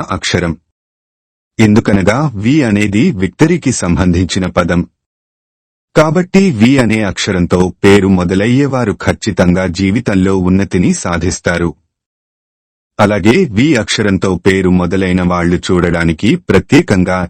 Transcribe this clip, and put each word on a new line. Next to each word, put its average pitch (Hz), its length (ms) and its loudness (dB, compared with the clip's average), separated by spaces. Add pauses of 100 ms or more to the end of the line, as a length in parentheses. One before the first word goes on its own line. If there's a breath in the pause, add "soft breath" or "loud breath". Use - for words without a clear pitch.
(100)
అక్షరం. 87 460 -4 (1000)
ఎందుకనగా 107 760 2
వి 120 280 0
అనేది 104 480 0
విక్టరీకి 135 640 0
సంబంధించిన 90 720 0
పదం. 87 400 0 (1120)
కాబట్టి 180 540 2
వి 127 280 2
అనే 110 240 0
అక్షరంతో 90 680 -2 (120)
పేరు 98 240 4
మొదలయ్యేవారు 107 840 0
ఖచ్చితంగా 92 760 -2
జీవితంలో 95 720 0
ఉన్నతిని 95 560 0
సాధిస్తారు. 87 800 -4 (1300)
అలాగే 107 440 2
వి 127 320 0
అక్షరంతో 101 600 -2
పేరు 95 340 0
మొదలైన 92 520 0
వాళ్ళు 87 340 0
చూడడానికి 85 800 0
ప్రత్యేకంగా 92 920 0